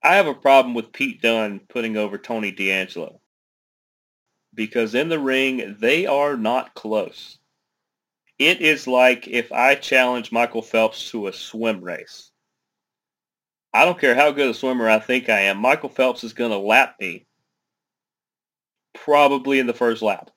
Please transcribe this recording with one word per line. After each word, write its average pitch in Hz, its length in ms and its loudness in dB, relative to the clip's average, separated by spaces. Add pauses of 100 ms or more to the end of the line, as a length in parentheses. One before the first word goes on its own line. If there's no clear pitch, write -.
I 175 140 4
have 196 100 4
a 139 80 -4
problem 131 400 4
with 117 180 -8
Pete 135 300 -8
Dunne 110 460 0
putting 113 280 -6
over 104 200 -4
Tony 110 340 -8
D'Angelo. 95 720 -6 (1300)
Because 110 400 -4
in 147 140 0
the 165 100 -2
ring, 131 600 -2
they 147 280 0
are 143 300 0
not 117 380 -2
close. - 640 -8 (1000)
It 170 220 2
is 156 260 0
like 127 400 4
if 117 260 -4
I 127 220 2
challenge 127 580 0
Michael 117 280 -2
Phelps - 500 -2
to 104 180 -6
a 92 40 -8
swim 110 500 -6
race. - 480 -14 (1400)
I 120 120 6
don't 170 140 0
care 127 160 4
how 147 160 4
good 139 180 -2
a 113 60 -2
swimmer 123 340 -2
I 110 100 4
think 127 300 -2
I 107 120 2
am. 98 180 0
Michael 135 300 0
Phelps 127 360 -2
is 113 80 -12
gonna 113 260 -4
lap 110 420 2
me 90 260 -12 (1700)
probably 139 640 2
in 127 80 0
the 120 80 -4
first 117 280 -2
lap. 104 340 -4